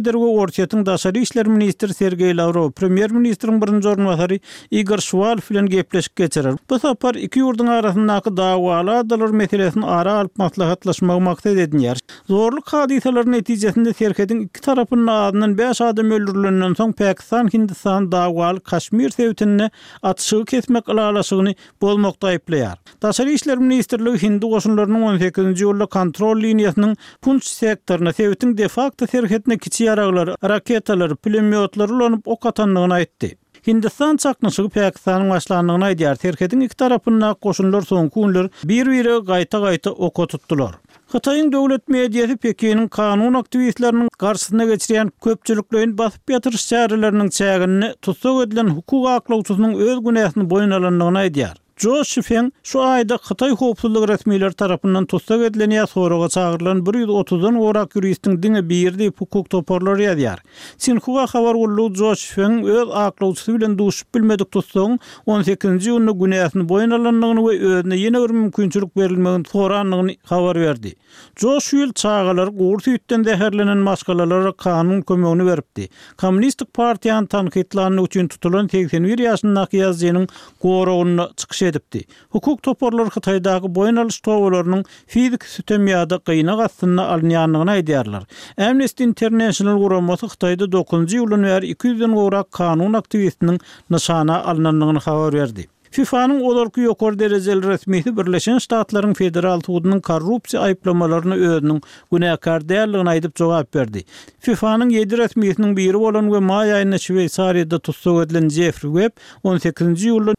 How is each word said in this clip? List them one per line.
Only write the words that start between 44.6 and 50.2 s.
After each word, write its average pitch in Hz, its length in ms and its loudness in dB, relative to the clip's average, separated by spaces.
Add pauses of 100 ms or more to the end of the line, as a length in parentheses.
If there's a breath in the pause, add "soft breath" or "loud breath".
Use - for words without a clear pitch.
geçirýän 220 460 0 (140)
köpçülikleýin 220 760 -2
basyp 226 320 -4
ýatyryş 247 400 -2
çäreleriniň 214 600 2
çägini 196 720 0
tutsak 254 440 0
edilen 220 220 0
hukuk 247 400 0
aklawçysynyň 220 680 0
öz 226 280 0
günäsini 220 440 0